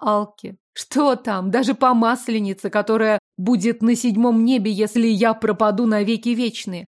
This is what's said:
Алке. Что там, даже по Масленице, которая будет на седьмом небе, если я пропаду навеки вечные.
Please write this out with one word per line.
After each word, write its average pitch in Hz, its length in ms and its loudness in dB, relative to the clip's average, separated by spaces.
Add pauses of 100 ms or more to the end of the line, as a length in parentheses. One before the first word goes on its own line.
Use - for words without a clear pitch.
Алке. 208 560 -4 (160)
Что 277 440 0
там, 190 340 -4
даже 240 240 0
по 254 180 4
Масленице, 226 760 -2
которая 214 480 0 (180)
будет 220 460 0
на 233 120 4
седьмом 233 520 2
небе, 220 260 0
если 214 340 0
я 220 280 2
пропаду 220 500 0
навеки 220 460 0
вечные. 220 640 -4